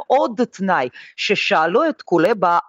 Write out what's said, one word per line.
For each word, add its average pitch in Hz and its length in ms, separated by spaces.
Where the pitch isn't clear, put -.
עוד 254 340
תנאי, 170 380
ששאלו 190 720
את - 140
קולבה, 175 560